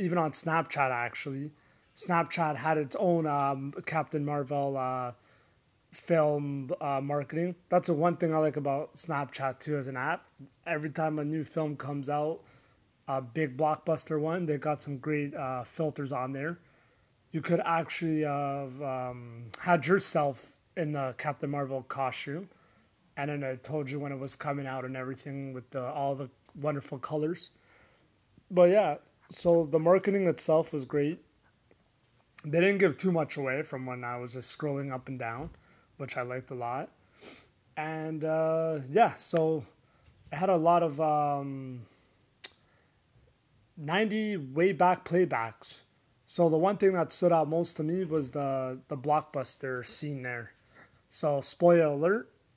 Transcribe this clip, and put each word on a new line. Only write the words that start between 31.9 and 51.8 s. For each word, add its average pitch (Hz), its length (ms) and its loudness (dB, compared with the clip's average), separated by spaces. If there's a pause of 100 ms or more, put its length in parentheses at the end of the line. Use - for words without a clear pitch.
They 151 180 0
didn't 196 180 6
give 180 180 4
too 185 160 2
much 160 240 0
away 135 280 -2
from 131 200 -8
when 123 180 -8
I 123 140 -6
was 123 160 -10
just 123 260 -6
scrolling 139 320 -4
up 127 180 -8
and 135 100 -8
down, 123 320 -8 (480)
which 135 180 -8
I 127 60 -2
liked 127 300 -8
a - 20 -8
lot. 123 340 -6 (880)
And, 156 480 -4
uh, 160 540 2 (120)
yeah, 202 220 6
so 160 500 0 (720)
it 156 40 -6
had 185 120 0
a 190 80 6
lot 170 260 6
of, 147 160 0
um, 139 840 -2 (1900)
ninety 202 640 0
way 151 340 2
back 180 320 4
playbacks. 135 760 0 (440)
So 170 240 2
the 160 80 4
one 180 220 4
thing 190 160 6
that 165 180 2
stood 175 180 4
out 160 160 6
most 165 300 0
to 160 60 -2
me 175 220 0
was 151 260 -2
the, 135 480 -2 (100)
the 147 80 -6
blockbuster 131 920 -2
scene 147 360 0
there. 120 280 -8 (600)
So 143 320 0
spoiler 170 500 6